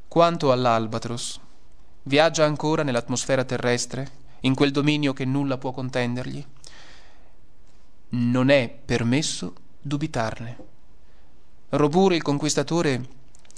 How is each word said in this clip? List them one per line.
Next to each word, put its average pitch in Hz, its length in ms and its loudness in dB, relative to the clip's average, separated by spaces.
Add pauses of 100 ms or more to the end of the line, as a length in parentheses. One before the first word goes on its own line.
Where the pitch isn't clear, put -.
Quanto 165 440 4
all'Albatros, 117 880 0 (640)
viaggia 156 420 4
ancora 151 360 2
nell'atmosfera 127 640 0
terrestre, 127 680 0 (320)
in 131 140 4
quel 143 160 4
dominio 147 420 2
che 131 120 -4
nulla 135 320 0
può 131 140 -4
contendergli? 127 760 -2 (1600)
Non 123 420 2
è 135 200 6
permesso 120 840 0 (280)
dubitarne. 127 760 -4 (1120)
Robur 151 440 6
il 165 80 2
conquistatore 143 880 0 (480)